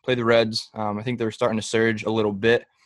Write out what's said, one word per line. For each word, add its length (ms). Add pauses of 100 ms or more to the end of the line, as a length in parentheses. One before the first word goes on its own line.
play 120
the 100
Reds. 480
Um, 240
I 60
think 160
they're 100
starting 300
to 80
surge 380
a 60
little 220
bit, 320 (200)